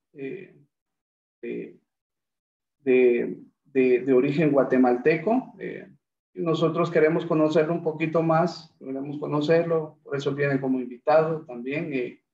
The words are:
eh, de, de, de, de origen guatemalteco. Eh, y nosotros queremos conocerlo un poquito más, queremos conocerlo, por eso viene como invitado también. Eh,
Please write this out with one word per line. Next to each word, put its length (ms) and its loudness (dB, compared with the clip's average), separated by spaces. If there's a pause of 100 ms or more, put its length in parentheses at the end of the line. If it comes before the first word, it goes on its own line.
(120)
eh, 440 -14 (840)
de, 380 -12 (1000)
de, 600 2 (220)
de, 360 2
de 120 0
origen 380 2
guatemalteco. 1080 2
Eh, 300 -12 (460)
y 60 -10
nosotros 500 0
queremos 360 2
conocerlo 480 2
un 80 -6
poquito 400 -2
más, 560 -2
queremos 400 -10
conocerlo, 840 -2
por 140 -8
eso 180 -4
viene 260 -2
como 200 -2
invitado 640 0
también. 500 -8
Eh, 300 -6 (120)